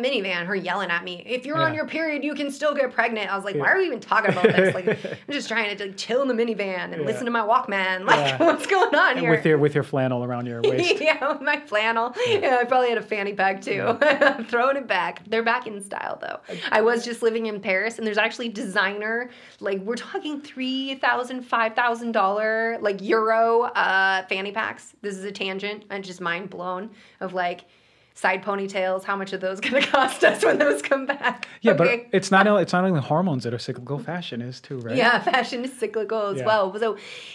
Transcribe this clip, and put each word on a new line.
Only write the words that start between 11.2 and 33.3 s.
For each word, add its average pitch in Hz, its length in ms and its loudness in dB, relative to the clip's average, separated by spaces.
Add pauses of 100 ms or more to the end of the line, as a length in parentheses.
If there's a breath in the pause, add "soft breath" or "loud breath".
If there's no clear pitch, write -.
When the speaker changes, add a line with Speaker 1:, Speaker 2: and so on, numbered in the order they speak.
Speaker 1:
with 285 80 -6
my 294 200 -2
flannel. 233 540 0 (120)
Speaker 2:
Yeah. 453 140 2
Speaker 1:
Yeah, 262 200 2
I 240 40 2
probably 247 260 4
had 226 80 0
a 208 40 -4
fanny 202 300 -4
pack 196 300 0
too. 202 400 0
Speaker 2:
Yeah. 285 400 4
Speaker 1:
<laughs> 226 80 -12
Throwing 247 260 2
it 247 120 -6
back. 180 400 -2
They're 226 160 0
back 233 240 0
in 208 120 -10
style - 400 -8
though. - 200 -10 (320 loud breath)
I 220 80 6
was 233 240 2
just 233 180 -6
living 226 240 0
in 208 140 -6
Paris 202 380 -2
and 226 80 -4
there's 208 120 0
actually 226 300 -2
designer, 208 840 -2 (300 loud breath)
like, 196 220 -2
we're 220 140 -4
talking 302 440 -8
three 262 560 -6
thousand, 247 460 -2
five 226 320 0
thousand 233 380 0
dollar, 220 680 2
like, 202 200 -2
euro, 226 600 4
uh, 190 640 2
fanny 196 240 -4
packs. 214 520 -6
This 202 140 -6
is 190 80 -12
a 202 80 -6
tangent. 196 580 -6
I'm 202 120 -8
just 180 180 -14
mind 180 300 -4
blown 185 400 -8 (300 loud breath)
of, 185 120 -6
like, 180 280 -2 (520 soft breath)
side 190 320 0
ponytails. 196 600 -2
How 202 120 -4
much 196 160 -6
are 190 60 -6
those 190 220 -6
gonna 247 260 2
<laughs> - 0 -
cost 269 380 2
us - 200 6
when - 140 4
those 294 240 2
come 269 240 0
back? 262 420 -4 (140)
Speaker 2:
Yeah, 226 100 6
but 170 140 6
Speaker 1:
Okay. 233 260 0
Speaker 2:
it's 190 180 2
not 196 160 8
only, 208 160 6
it's 160 100 0
not 180 120 4
only 180 160 2
hormones 151 440 0